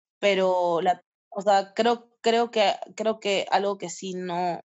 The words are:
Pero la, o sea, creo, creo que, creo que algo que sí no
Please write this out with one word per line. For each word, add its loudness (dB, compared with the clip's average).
Pero 2
la, 0
o -8
sea, 2
creo, 0
creo 2
que, 2
creo -2
que 0
algo 0
que -8
sí -10
no -4